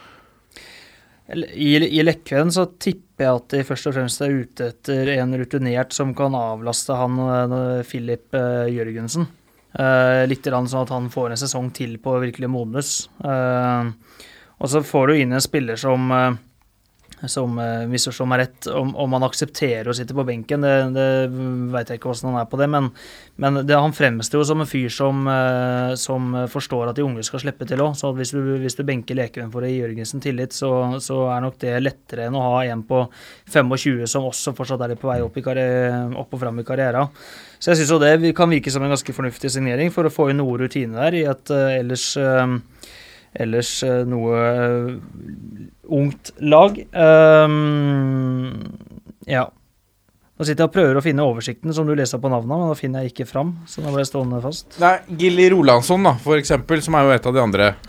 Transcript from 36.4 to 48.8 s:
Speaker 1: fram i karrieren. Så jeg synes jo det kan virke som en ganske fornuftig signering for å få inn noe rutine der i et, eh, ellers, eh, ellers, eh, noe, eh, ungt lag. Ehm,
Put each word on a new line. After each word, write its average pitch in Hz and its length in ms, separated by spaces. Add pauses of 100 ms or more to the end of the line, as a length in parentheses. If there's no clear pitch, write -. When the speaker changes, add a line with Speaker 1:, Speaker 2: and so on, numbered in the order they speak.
Speaker 1:
fram 117 200
i 113 40
karrieren. 131 440 (520)
Så 175 120
jeg 160 100
synes 147 100
jo 160 80
det 160 360
kan 170 120
virke 143 240
som 139 100
en 143 100
ganske 135 200
fornuftig 131 400
signering 135 400
for 160 160
å 151 40
få 143 180
inn 143 100
noe 127 160
rutine 123 400
der 156 240
i 151 80
et, 135 240
eh, 135 300
ellers, 123 340
eh, 127 400 (800)
ellers, 117 480
eh, 123 240
noe, 117 320
eh, 120 560 (920)
ungt 143 400 (100)
lag. 165 380 (160)
Ehm, 147 1500 (840)